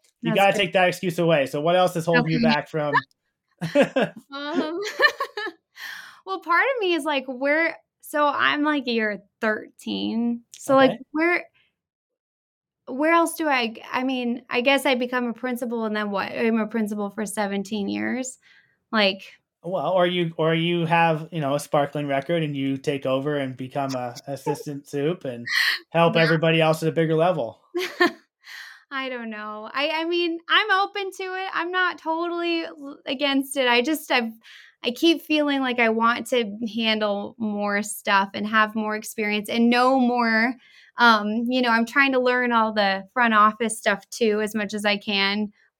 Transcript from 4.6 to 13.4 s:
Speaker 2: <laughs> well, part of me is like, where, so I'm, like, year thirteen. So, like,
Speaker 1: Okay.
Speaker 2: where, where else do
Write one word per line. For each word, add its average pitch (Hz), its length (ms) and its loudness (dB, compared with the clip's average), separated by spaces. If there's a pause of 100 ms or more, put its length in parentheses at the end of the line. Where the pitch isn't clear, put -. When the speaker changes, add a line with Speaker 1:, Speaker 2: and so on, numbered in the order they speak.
Speaker 2:
<laughs> - 760 -18
well, 381 140 -6
part 339 220 2 (140)
of 466 40 -4
me 359 140 2
is 285 100 -2
like, 277 220 0
where, 285 500 0 (260)
so 294 240 0
I'm, 269 360 2
like, 294 240 0
year 220 360 -2 (180)
thirteen. 220 1040 -4 (100)
So, - 240 0
like, 269 160 8
Speaker 1:
Okay. 233 80 -10 (120)
Speaker 2:
where, 339 320 0 (1400)
where 302 260 0
else 330 220 4
do 320 140 -2